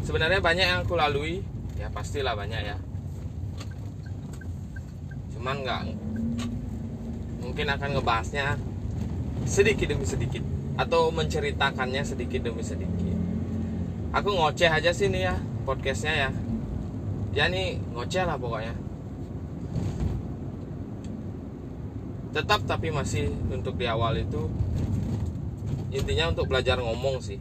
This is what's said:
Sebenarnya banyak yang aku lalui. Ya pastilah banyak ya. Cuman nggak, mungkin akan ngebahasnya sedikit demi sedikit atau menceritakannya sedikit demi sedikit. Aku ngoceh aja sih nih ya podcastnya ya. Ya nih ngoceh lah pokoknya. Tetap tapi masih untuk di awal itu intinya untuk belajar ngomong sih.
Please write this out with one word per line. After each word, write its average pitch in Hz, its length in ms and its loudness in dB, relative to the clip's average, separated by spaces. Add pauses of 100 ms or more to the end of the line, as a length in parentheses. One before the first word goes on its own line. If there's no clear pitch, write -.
Sebenarnya 160 320 6
banyak 180 260 6
yang 180 220 4
aku 175 80 2
lalui. 156 480 2 (320)
Ya - 160 -4
pastilah 131 400 -2
banyak 101 320 -2
ya. - 160 -4 (2500)
Cuman 135 240 -2
nggak, 127 220 -2 (1600)
mungkin 147 220 -2 (100)
akan 139 160 -2
ngebahasnya 139 640 2 (880)
sedikit 196 480 4
demi - 160 2
sedikit - 320 0 (400)
atau 160 320 4
menceritakannya 139 960 2
sedikit 120 320 0
demi 113 240 -2
sedikit. - 500 0 (1000)
Aku 160 160 4
ngoceh 165 400 6
aja 156 240 6
sih 196 160 4
nih 185 160 2
ya 180 80 2 (320)
podcastnya 135 480 0
ya. 135 140 2 (1080)
Ya 147 160 4
nih 185 240 0 (160)
ngoceh 120 320 0
lah 151 160 2
pokoknya. 110 340 -2 (3500)
Tetap 202 320 2
tapi 160 240 0
masih 147 400 0 (240)
untuk 131 240 -2
di 123 80 0
awal 113 400 2
itu 110 240 0 (1400)
intinya 160 400 2
untuk 165 160 0
belajar 127 320 4
ngomong 120 400 0
sih. 101 200 -6